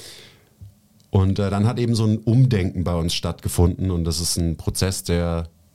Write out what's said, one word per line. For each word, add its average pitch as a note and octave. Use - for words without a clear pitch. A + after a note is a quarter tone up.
Und, F#2+
äh, G2+
dann G2+
hat B2
eben A#2
so A2
ein A2
Umdenken A2
bei F2
uns E2+
stattgefunden F2+
und E2+
das D#2+
ist E2+
ein E2
Prozess, -
der E2+